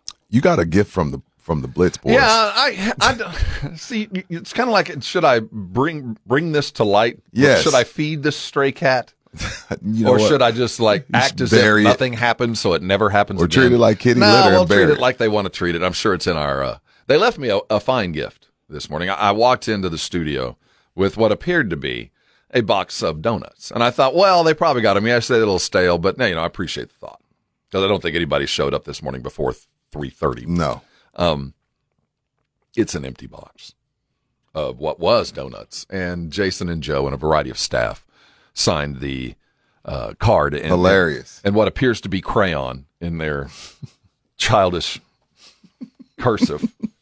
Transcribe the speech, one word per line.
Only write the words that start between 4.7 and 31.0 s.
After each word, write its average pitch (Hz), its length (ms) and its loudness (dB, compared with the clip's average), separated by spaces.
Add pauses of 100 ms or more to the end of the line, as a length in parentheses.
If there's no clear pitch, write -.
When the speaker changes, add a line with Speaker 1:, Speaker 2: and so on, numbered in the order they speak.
Speaker 2:
like, 160 300 0
should 175 220 -2
I 127 160 6
bring, 113 880 -4
bring 156 260 0
this 147 200 -2
to - 120 0
light? 107 360 2 (120)
Speaker 1:
Yes. 120 300 6
Speaker 2:
Should 139 120 2
I 123 100 6
feed 156 380 -6
this 147 140 0
stray 139 360 -2
cat? 131 400 0 (220)
Speaker 1:
<laughs> - 80 -10 (420)
You 110 200 0
know 104 80 4
Speaker 2:
Or 104 60 6
Speaker 1:
what? 107 100 4
Speaker 2:
should 135 140 4
I 120 100 4
just, 117 280 -2
like, 104 300 2
Speaker 1:
Just 131 220 2
Speaker 2:
act - 80 -6
as 123 120 0
if 120 80 8
Speaker 1:
bury 107 220 6
it. - 20 6
Speaker 2:
nothing 123 300 4
happened 117 440 0
so 101 160 0
it 80 80 -2
never 98 280 2
happens 101 320 0
Speaker 1:
Or - 20 2
Speaker 2:
again? 135 200 4
Speaker 1:
treat 123 80 6
it 120 60 4
like 110 200 4
kitty 120 220 2
Speaker 2:
No, 208 120 6
Speaker 1:
litter 190 180 6
Speaker 2:
we'll 190 100 6
Speaker 1:
and 180 80 2
bury 95 160 6
Speaker 2:
treat 82 100 4
it - 40 -6
Speaker 1:
it. - 20 -2
Speaker 2:
like 127 180 0
they 113 100 2
wanna 104 220 -2
treat 87 240 -2
it. 85 80 -2
I'm 90 100 0
sure 98 220 0
it's 87 120 -4
in 87 100 0
our, 71 260 -2
uh, 64 160 -6 (280)
they 135 120 4
left 226 200 0
me 127 120 -6
a, 98 80 2 (120)
a 107 100 0
fine 110 320 -2
gift 69 360 -10 (200)
this 76 200 -14
morning. 85 220 -6
I, 98 40 -2
I 101 180 0
walked 117 360 2
into 101 200 -2
the 80 100 -8
studio 69 580 -6 (380)
with 95 220 -2
what 107 160 4
appeared 156 380 -2
to 82 60 -4
be 62 340 -8 (440)
a 123 80 2
box 95 400 -2
of 82 180 -2
donuts. - 500 -6
And 117 140 -2
I 123 60 2
thought, 135 240 0
well, 180 300 4
they 160 100 4
probably 151 280 0
got 101 140 4
'em 104 100 0
yesterday, 120 320 2
a - 20 4
little 101 180 2
stale, 90 400 2
but, 92 200 -2
you 110 160 0
know, 80 80 -4
I 85 40 -2
appreciate 80 420 -8
the - 100 -20
thought. - 220 -18 (500)
'Cause 95 140 0
I 98 40 2
don't 98 120 0
think 82 160 -4
anybody 71 300 -2
showed 69 260 -2
up 69 120 -6
this 73 180 -14
morning 67 200 -8
before 65 300 -6
th-, - 140 -14 (260)
three 71 180 -10
thirty. 64 360 -6
Speaker 1:
No. 82 360 -2 (340)